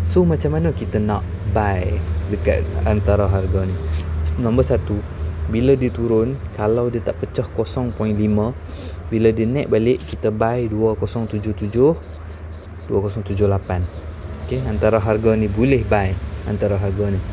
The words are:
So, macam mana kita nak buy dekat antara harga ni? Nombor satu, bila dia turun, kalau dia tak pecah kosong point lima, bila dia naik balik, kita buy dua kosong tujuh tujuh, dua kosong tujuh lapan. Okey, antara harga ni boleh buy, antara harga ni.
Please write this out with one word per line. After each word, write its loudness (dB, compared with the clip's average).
So, 4
macam 2
mana 2
kita -2
nak 0
buy 2
dekat 2
antara 2
harga 2
ni? -2
Nombor 2
satu, 0
bila 4
dia 2
turun, 2
kalau 2
dia -2
tak -2
pecah -4
kosong -2
point -2
lima, 2
bila 4
dia 0
naik 0
balik, 2
kita -4
buy 0
dua 0
kosong -4
tujuh -4
tujuh, 2
dua 2
kosong -4
tujuh 0
lapan. 0
Okey, -4
antara 2
harga 4
ni 2
boleh 2
buy, 2
antara 0
harga 0
ni. 0